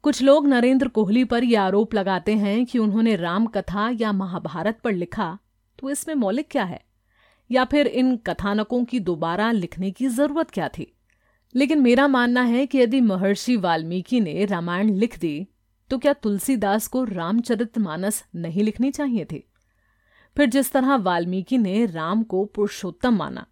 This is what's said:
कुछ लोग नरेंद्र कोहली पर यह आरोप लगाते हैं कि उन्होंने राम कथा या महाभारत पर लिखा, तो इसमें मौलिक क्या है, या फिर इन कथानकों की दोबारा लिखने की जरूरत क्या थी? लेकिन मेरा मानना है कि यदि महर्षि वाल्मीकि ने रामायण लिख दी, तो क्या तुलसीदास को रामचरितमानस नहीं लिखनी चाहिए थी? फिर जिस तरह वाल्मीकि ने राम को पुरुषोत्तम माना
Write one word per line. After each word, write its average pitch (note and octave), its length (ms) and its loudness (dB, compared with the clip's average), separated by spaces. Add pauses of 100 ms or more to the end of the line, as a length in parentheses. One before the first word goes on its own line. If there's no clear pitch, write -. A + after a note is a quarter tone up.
कुछ C#4+ 200 0
लोग C#4+ 240 6
नरेंद्र B3+ 420 4
कोहली A3 360 2
पर A#3+ 200 0
यह A3+ 180 2
आरोप G3+ 320 0
लगाते G3 400 0
हैं G#3 320 0
कि B3 120 -4
उन्होंने A3 380 2
राम F3 300 -2
कथा G#3 440 -4 (100)
या G#3+ 120 -2
महाभारत F#3 720 -4
पर A3+ 80 0
लिखा, F3 460 -6 (400)
तो C4+ 120 -8
इसमें D4+ 240 -6
मौलिक A#3+ 360 -2
क्या A#3 140 -2
है, F3 200 -10 (680)
या B3+ 140 4
फिर C#4+ 220 4
इन B3+ 300 2
कथानकों G#3+ 680 -2
की A#3+ 160 -2
दोबारा F3 520 -2
लिखने F#3 380 -2
की B3+ 180 -4
जरूरत D4 420 0
क्या D#3+ 180 -4
थी? - 280 -12 (580)
लेकिन C#4+ 260 2
मेरा B3+ 280 6
मानना B3 340 2
है B3 240 2
कि C4+ 120 -2
यदि B3 220 4
महर्षि G3 560 2
वाल्मीकि F3 640 0
ने F3+ 240 0
रामायण F#3 500 0
लिख A3 240 -2
दी, D#3+ 300 -4 (420)
तो C4 80 -2
क्या C#4+ 140 2
तुलसीदास G#3+ 720 -2
को B3+ 180 -4
रामचरितमानस G#3 1200 -4 (100)
नहीं E3+ 280 -4
लिखनी A3 280 -2
चाहिए B3+ 340 -4
थी? - 240 -12 (880)
फिर C#4+ 120 4
जिस C4 240 0
तरह C4+ 220 2
वाल्मीकि F3+ 640 0
ने G#3+ 280 2
राम E3+ 360 -2
को G3 220 -2
पुरुषोत्तम G#3 720 -2
माना C#3 360 -6